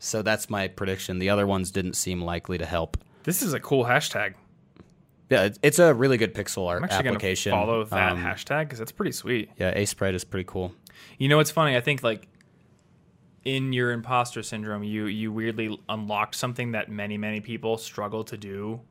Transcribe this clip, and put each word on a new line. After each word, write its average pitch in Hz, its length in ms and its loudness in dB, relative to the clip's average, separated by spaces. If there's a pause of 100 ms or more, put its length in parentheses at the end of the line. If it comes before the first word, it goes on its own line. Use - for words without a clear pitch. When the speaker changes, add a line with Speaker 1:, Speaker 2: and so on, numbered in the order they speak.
Speaker 1:
so 110 220 -4
that's 107 280 0
my 98 160 0
prediction. 95 540 -4
The 95 100 2
other 101 160 4
ones 95 240 0
didn't 92 240 -2
seem 90 280 -2
likely 87 360 -4
to 82 80 -4
help. 82 300 -2 (260)
Speaker 2:
This 175 180 -2
is 202 120 -2
a 120 80 -2
cool 131 240 2
hashtag. 113 500 0 (960)
Speaker 1:
Yeah, 120 140 8
it, - 180 0
it's 151 160 6
a 170 140 10
really 127 240 4
good 107 180 2
pixel 98 320 -4
art 87 120 0
Speaker 2:
I'm 87 60 -2
actually 95 240 0
Speaker 1:
application. 101 420 0
Speaker 2:
gonna 104 160 2
follow 113 180 2
that 104 280 2
Speaker 1:
Um, 90 60 -2
Speaker 2:
hashtag 135 520 -4
'cause 123 80 -10
that's 110 140 -8
pretty 175 200 -4
sweet. 113 460 -4
Speaker 1:
Yeah, 92 200 0
Aseprite 101 360 0
is 90 100 -4
pretty 92 240 -6
cool. 92 240 -6 (460)
Speaker 2:
You 135 100 0
know, 147 100 8
it's 156 120 4
funny. 151 260 2
I 123 60 4
think, 143 200 0
like, 113 260 0 (1160)
in 135 300 -2
your 123 180 2
imposter 120 500 -2
syndrome, 107 420 -6
you, 107 200 -2
you 107 260 -4
weirdly 110 480 -4 (120)
unlocked 107 440 -2
something 120 380 -4
that 107 180 -4
many, 104 280 -6
many 107 240 -4
people 113 340 -2
struggle 110 480 -6
to 110 140 -12
do 104 420 -8 (100)